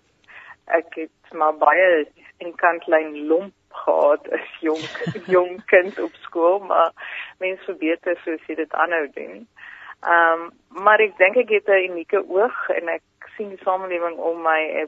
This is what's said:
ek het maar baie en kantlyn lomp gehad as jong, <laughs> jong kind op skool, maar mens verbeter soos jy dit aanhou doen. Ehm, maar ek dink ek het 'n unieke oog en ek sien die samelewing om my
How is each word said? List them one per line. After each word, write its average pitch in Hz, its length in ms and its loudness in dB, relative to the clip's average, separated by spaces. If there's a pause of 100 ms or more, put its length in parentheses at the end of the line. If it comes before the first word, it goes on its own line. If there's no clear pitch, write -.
(680)
ek - 280 0
het - 380 -14
maar 156 220 0
baie 156 520 4 (320)
en 175 160 -12
kantlyn 156 720 0
lomp 180 280 0 (160)
gehad 151 600 0
as 156 160 -6 (120)
jong, 160 220 -2 (300)
<laughs> 185 240 0
jong 180 300 0
kind 190 340 2
op 170 140 -6
skool, 175 440 0
maar 170 340 2 (460)
mens 185 220 -4
verbeter 170 640 -4
soos 160 220 -6
jy 160 80 -8
dit 156 180 -6
aanhou 160 420 0
doen. 196 320 -14 (540)
Ehm, 170 480 2 (200)
maar 208 320 4
ek 208 180 0
dink 190 180 4
ek 240 120 2
het 214 200 0
'n 185 240 4
unieke 175 360 -2
oog 202 400 0
en 170 200 -4
ek 165 140 -6 (340)
sien 208 120 -10
die 190 160 -16
samelewing 180 520 -2
om 170 260 -4
my 156 460 0